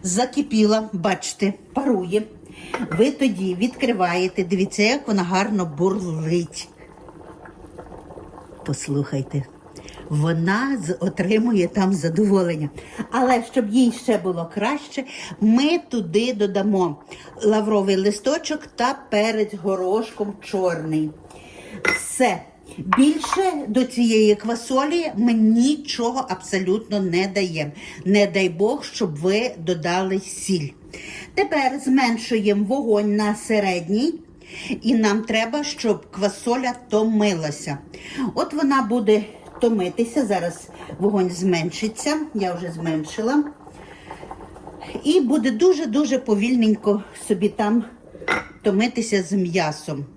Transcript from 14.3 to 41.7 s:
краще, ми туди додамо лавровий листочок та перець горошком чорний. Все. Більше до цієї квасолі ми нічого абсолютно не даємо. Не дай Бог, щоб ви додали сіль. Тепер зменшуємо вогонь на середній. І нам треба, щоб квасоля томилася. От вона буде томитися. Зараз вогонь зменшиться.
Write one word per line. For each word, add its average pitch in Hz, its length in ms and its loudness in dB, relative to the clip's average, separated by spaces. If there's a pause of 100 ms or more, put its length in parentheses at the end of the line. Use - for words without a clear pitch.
краще, 262 500 -4 (380)
ми 269 380 6 (100)
туди 220 440 0
додамо 196 640 2 (480)
лавровий 208 520 4
листочок 254 800 -2
та 262 240 -2 (100)
перець 214 440 0
горошком 196 880 -2
чорний. 156 680 -2 (720)
Все. - 580 0 (360)
Більше 302 760 2 (140)
до 233 160 2
цієї 226 520 4
квасолі 269 800 -2
ми 233 180 4
нічого 240 960 2
абсолютно 190 680 -2
не 185 280 0
даємо. 170 440 -2 (340)
Не 202 220 6
дай 190 220 0
Бог, 208 340 0
щоб 175 320 -6
ви 196 420 0
додали 180 640 -2
сіль. 170 500 -4 (640)
Тепер 285 460 0
зменшуємо 226 840 2
вогонь 208 500 2
на 208 200 0
середній. 202 800 0 (680)
І 226 140 2
нам 220 260 4
треба, 226 420 -2
щоб - 480 -4
квасоля 240 600 -2 (160)
томилася. 202 880 0 (580)
От 320 180 -2
вона 285 280 2
буде 214 420 2 (380)
томитися. 233 640 0
Зараз 175 420 -2 (320)
вогонь 190 300 2
зменшиться. 180 880 0 (160)